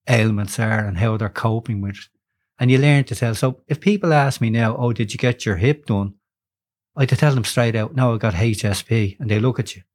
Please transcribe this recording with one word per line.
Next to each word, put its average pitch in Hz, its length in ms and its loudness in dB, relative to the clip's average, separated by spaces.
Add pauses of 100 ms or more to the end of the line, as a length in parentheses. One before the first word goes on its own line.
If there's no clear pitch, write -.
ailments 110 480 0
are 110 260 0
and 98 140 -4
how 110 200 0
they're 107 120 -4
coping 113 520 -4
with 98 160 -6
it. - 100 -20 (520)
And 123 120 2
you 131 80 6
learn 143 240 4
to 117 120 -6
tell. 113 200 -2
So 131 320 -2
if 151 120 -4
people 196 320 0
ask 143 300 2
me 117 80 2
now, 110 260 0
"Oh, 123 160 0
did 110 220 -4
you - 60 -8
get 123 260 -2
your 101 120 0
hip 135 280 0
done?" 101 300 -2 (800)
I 143 80 0
had 127 60 0
to 131 60 2
tell 147 200 2
them 120 100 0
straight 117 300 0
out, 110 200 -4
"No, 127 200 2
I - 20 -4
got 107 160 0
H 110 320 0
S 98 160 -2
P." 107 380 0
And 113 100 -6
they 107 100 2
look 120 200 0
at - 160 -6
you. 92 80 -20 (120)